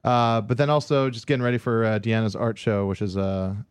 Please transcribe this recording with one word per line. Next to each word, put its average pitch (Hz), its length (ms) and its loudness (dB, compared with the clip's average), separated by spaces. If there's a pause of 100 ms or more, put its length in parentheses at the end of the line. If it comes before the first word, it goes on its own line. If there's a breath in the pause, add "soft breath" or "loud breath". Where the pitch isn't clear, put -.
Uh, 117 380 2
but 113 160 -2
then 143 120 2
also 143 420 2
just 117 160 -12
getting 127 160 0
ready 123 160 0
for, 113 260 0
uh, 107 140 2
Deanna's 110 360 0
art 113 220 -2
show, 101 300 0
which 98 160 -2
is, 95 120 -4
uh, 95 380 -2 (160)